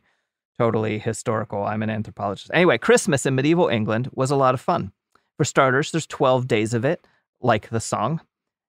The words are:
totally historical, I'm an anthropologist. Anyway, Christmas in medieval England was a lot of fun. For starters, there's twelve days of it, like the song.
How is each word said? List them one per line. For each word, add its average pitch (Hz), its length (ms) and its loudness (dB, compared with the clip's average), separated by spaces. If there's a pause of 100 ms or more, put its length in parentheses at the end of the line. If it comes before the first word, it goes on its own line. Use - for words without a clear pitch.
(580)
totally 110 400 0
historical, 110 680 -6
I'm 107 180 -4
an 107 80 -2
anthropologist. 104 600 -8
Anyway, 156 280 4
Christmas 196 480 2
in 135 80 2
medieval 156 320 2
England 110 460 -2
was 131 180 -2
a 143 40 2
lot 131 200 4
of - 60 -8
fun. 165 300 -4 (460)
For 151 80 0
starters, 135 460 2
there's 160 160 -4
twelve 131 400 2
days 110 260 0
of 113 100 0
it, 151 220 -2 (360)
like 113 280 0
the 113 100 -2
song. 110 420 -2 (480)